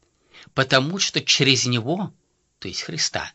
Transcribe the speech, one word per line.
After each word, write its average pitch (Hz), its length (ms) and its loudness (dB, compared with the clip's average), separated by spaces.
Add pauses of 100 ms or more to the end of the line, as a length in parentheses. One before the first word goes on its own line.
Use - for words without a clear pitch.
(540)
«Потому 139 440 2
что - 220 -2
через 131 460 4
Него, 127 480 -2 (440)
то 98 100 -10
есть - 140 -8
Христа, - 520 -6